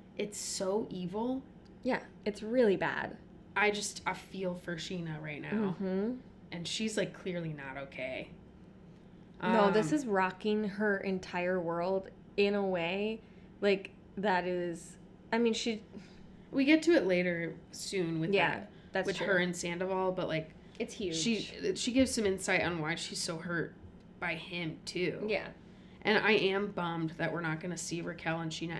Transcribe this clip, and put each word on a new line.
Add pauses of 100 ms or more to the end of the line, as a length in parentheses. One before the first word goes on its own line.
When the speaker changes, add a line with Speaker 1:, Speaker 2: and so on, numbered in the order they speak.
(160)
Speaker 1:
It's
so
evil. (400)
Speaker 2:
Yeah, (240)
it's
really
bad. (400)
Speaker 1:
I
just,
I
feel
for
Sheena
right
now.
Speaker 2:
Mm-hmm. (400)
Speaker 1:
And
she's,
like,
clearly
not (120)
okay. (1120)
Speaker 2:
No,
this
Speaker 1:
Um,
Speaker 2:
is
rocking
her
entire
world (260)
in
a
way, (400)
like, (280)
that
is, (340)
I
mean,
she (720)
Speaker 1:
We
get
to
it
later (160)
soon
with
Speaker 2:
Yeah,
Speaker 1:
that, (220)
Speaker 2:
that's
Speaker 1:
with
Speaker 2:
true.
Speaker 1:
her
and
Sandoval,
but,
like, (280)
Speaker 2:
It's
huge.
Speaker 1:
she, (260)
she
gives
some
insight
on
why
she's
so
hurt (460)
by
him,
too.
Speaker 2:
Yeah. (560)
Speaker 1:
And
I
am
bummed
that
we're
not
gonna
see
Raquel
and
Sheena